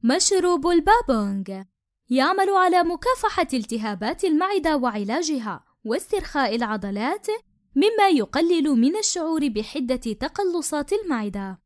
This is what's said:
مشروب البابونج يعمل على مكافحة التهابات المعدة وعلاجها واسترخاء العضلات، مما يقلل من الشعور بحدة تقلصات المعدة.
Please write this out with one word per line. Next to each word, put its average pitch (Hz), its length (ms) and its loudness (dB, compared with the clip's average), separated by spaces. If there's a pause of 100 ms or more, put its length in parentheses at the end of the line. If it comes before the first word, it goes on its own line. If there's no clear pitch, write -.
مشروب 349 640 2
البابونج 277 840 2 (580)
يعمل 349 400 2
على 370 340 4
مكافحة 381 720 0
التهابات 214 720 -4
المعدة 330 540 2
وعلاجها 233 880 -4 (200)
واسترخاء 277 680 -2
العضلات، 220 720 -4 (480)
مما 403 340 4
يقلل 311 600 2
من 269 260 4
الشعور 320 520 -2
بحدة 240 480 -4
تقلصات 294 1000 -4
المعدة. 208 720 -4